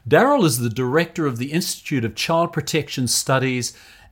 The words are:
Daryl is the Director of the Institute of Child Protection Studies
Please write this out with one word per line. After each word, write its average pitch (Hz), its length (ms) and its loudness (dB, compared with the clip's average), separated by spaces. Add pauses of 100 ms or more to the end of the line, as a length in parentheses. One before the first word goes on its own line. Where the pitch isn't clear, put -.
Daryl 233 360 6
is 127 140 2
the 120 120 0
Director 147 540 0
of 127 140 -2
the 135 140 -6
Institute 156 520 -4
of 107 120 -4
Child 165 360 0
Protection 143 540 -4
Studies 127 680 -2 (400)